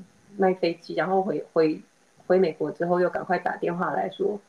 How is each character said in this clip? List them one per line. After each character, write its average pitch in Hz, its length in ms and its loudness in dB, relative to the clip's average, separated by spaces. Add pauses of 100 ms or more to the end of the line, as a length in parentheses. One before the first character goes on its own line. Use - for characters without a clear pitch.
(380)
卖 185 160 4
飞 170 200 0
机， - 200 -14
然 160 120 0
后 190 140 2
回， 151 320 -2
回， 160 300 2 (440)
回 180 120 4
美 175 140 4
国 151 180 -4
之 170 160 -4
后 175 120 2
又 180 120 2
赶 - 120 -4
快 175 160 0
打 - 180 -4
电 175 200 -4
话 170 160 -2
来 190 160 -4
说 202 400 -4